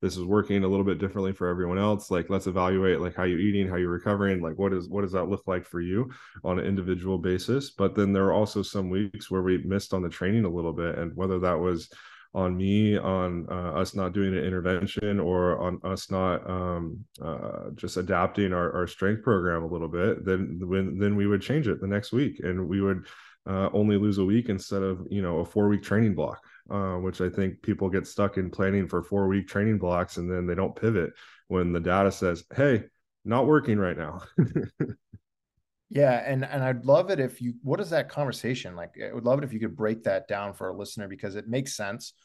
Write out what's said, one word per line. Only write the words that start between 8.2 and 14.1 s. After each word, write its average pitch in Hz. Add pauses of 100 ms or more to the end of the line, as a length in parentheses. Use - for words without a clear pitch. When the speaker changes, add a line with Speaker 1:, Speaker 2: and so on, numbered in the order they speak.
Speaker 1:
were 92
also 101
some 92
weeks 98
where 92
we 92
missed 95
on 95
the 87
training 98
a 87
little 82
bit, 82
and 85
whether 92
that 87
was 87 (460)
on 92
me, 101
on, 90
uh, 87
us 90
not 92